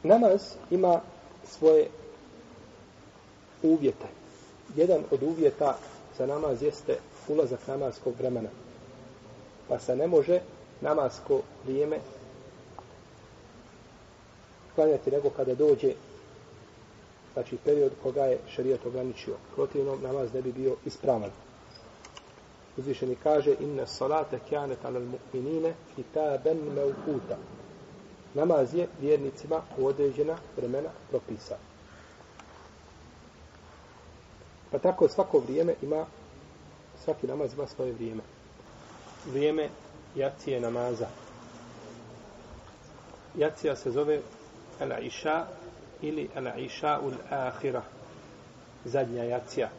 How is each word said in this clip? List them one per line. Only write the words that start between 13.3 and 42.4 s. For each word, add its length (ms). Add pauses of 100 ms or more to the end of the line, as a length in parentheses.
klanjati 360
nego 200
kada 240
dođe, 380 (1400)
znači, 320
period 280 (100)
koga 220
je 140 (100)
šerijat 380
ograničio. 480 (200)
Protivno, 480
namaz 320
ne 80
bi 100
bio 320
ispravan. 460 (1500)
Uzvišeni 460
kaže: 380
„Inna 260
salate 520 (100)
kjanet 360
alal 180
mu'minine 680 (240)
kitaben 600 (160)
mevkuta.” 640 (1000)
Namaz 400
je 140 (120)
vjernicima 600 (180)
u 80
određena 500 (200)
vremena 320 (220)
propisan. 480 (3000)
Pa 80
tako 300
svako 300
vrijeme 440
ima, 240 (960)
svaki 220
namaz 280
ima 120
svoje 260
vrijeme. 300 (1040)
Vrijeme 420 (460)
jacije 460
namaza. 460 (2250)